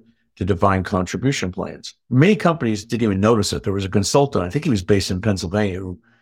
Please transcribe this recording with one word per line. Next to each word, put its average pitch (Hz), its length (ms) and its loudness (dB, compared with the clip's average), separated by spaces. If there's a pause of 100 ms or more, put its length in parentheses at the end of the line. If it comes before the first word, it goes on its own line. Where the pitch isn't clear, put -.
(380)
to - 80 -4
defined 95 400 2
contribution 95 640 -2
plans. 82 420 -10 (160)
Many 156 260 6
companies 127 500 0
didn't 120 180 -2
even 101 160 2
notice 107 340 4
it. - 100 -6
There 101 100 -2
was 98 120 -2
a 95 40 -6
consultant, 104 540 2
I 90 60 -6
think 147 140 -4
he 160 80 0
was 101 100 0
based 98 300 0
in 92 100 -4
Pennsylvania, 98 580 -2
who 92 200 -10 (220)